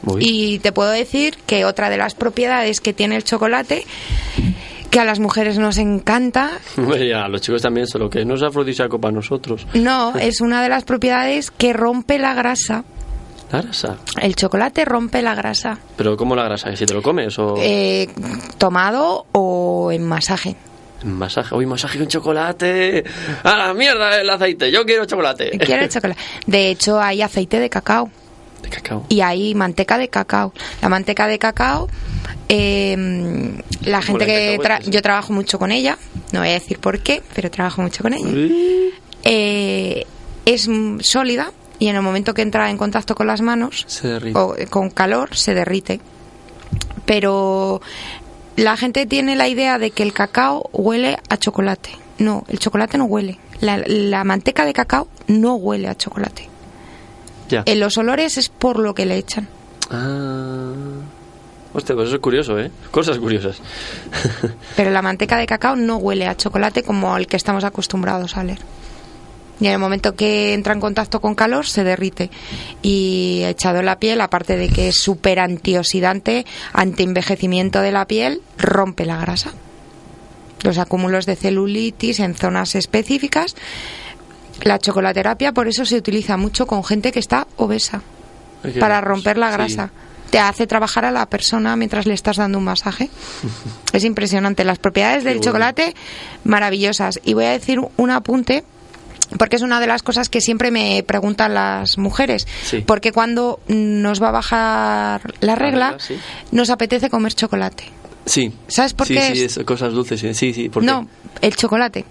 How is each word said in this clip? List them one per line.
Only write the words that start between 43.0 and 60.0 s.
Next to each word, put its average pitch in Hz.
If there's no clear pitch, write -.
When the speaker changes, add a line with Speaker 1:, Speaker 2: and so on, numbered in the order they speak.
Speaker 2:
con 214
las 214
manos 233
Speaker 1:
Se -
derrite. 113
Speaker 2:
o, 190
eh, -
con 190
calor, 220
se -
derrite. 185
Pero 190
la 220
gente 254
tiene 269
la 262
idea 254
de 220
que 214
el 208
cacao 254
huele 240
a 208
chocolate. 196
No, 214
el 208
chocolate 220
no 269
huele. 202
La, 202
la 202
manteca 196
de 294
cacao 262
no 220
huele 196
a 190
chocolate. -
Speaker 1:
Ya. 113
Speaker 2:
En 214
los 202
olores 277
es 254
por 247
lo 208
que 190
le 185
echan. 202
Speaker 1:
Ah. 131